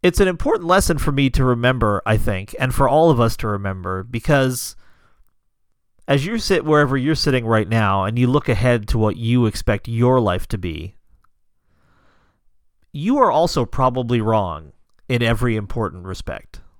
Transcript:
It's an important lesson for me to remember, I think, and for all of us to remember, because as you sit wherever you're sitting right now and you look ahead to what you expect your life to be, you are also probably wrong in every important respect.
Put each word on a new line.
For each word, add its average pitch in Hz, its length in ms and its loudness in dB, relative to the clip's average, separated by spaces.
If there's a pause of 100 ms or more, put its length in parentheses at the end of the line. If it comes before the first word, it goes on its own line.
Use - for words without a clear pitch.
It's 180 200 2
an 196 80 4
important 180 360 -2
lesson 175 320 2
for 147 140 0
me 135 200 2
to 139 120 2
remember, 120 640 2
I 110 100 2
think, 101 420 -2
and 131 160 -2
for 139 140 2
all 156 220 4
of 127 100 4
us 117 180 2
to 113 120 -6
remember, 95 520 -6
because 127 760 -2 (1300)
as 139 180 0
you 226 120 -4
sit 196 260 0
wherever 147 320 2
you're 139 200 0
sitting 127 300 0
right 110 220 2
now 98 380 0
and 113 120 -4
you 123 80 2
look 135 220 0
ahead 120 400 0
to - 100 0
what 107 200 0
you 117 280 2
expect 107 440 -2
your 123 320 2
life 92 260 -2
to 107 100 -6
be, 85 380 -10 (2000)
you 196 240 0
are 240 120 4
also 151 360 0
probably 123 560 0
wrong 92 500 -2 (380)
in 123 120 0
every 113 360 0
important 101 480 -6
respect. - 560 -12 (180)